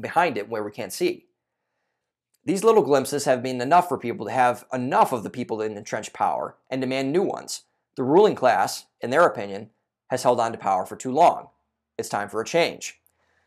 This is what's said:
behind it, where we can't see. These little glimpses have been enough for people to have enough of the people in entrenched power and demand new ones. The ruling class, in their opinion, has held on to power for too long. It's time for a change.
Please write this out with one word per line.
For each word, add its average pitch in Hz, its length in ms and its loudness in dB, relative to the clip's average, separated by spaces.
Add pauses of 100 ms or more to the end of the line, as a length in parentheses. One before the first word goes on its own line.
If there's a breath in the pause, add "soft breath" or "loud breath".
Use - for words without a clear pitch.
behind 123 380 0
it, 104 100 -8
where 110 140 -6
we 104 80 -6
can't 101 220 -10
see. - 340 -4 (1160)
These 180 180 -2
little 220 220 6
glimpses 139 400 0
have 127 180 2
been 127 180 -4
enough 170 280 4
for 127 100 -2
people 110 280 -6
to 110 60 -6
have 123 400 0
enough 143 400 2
of 113 120 -2
the 104 40 -8
people 113 320 -6
in 107 160 -6
entrenched 110 380 -10
power 76 420 -2 (140)
and 131 100 -4
demand 135 320 -4
new 185 100 2
ones. - 400 -6 (340)
The 135 80 -2
ruling 160 320 6
class, 107 500 0 (140)
in 117 100 -6
their 160 160 6
opinion, 104 440 -4 (380)
has 127 140 -2
held 123 160 4
on 117 140 0
to 110 60 -10
power 95 280 -2
for 107 80 -14
too 127 160 -8
long. 151 380 4 (500)
It's 113 100 -6
time 101 200 -4
for 107 120 -4
a 110 60 -4
change. - 540 -2 (460)